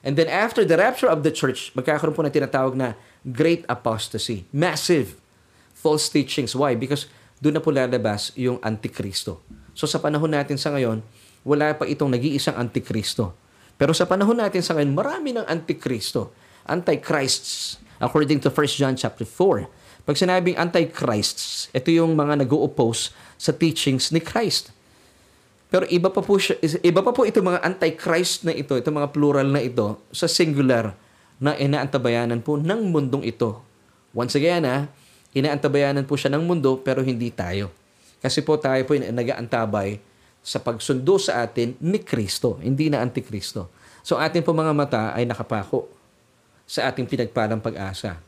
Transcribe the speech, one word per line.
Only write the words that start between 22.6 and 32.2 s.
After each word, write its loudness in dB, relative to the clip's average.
sa -2
teachings 0
ni 2
Christ. -2
Pero 2
iba 4
pa 0
po 4
siya, 0
is-, 0
iba 4
pa 2
po 4
itong 2
mga 0
antichrist 0
na 0
ito, -2
itong 0
mga -4
plural 4
na 2
ito, -2
sa -2
singular 2
na 0
inaantabayanan 0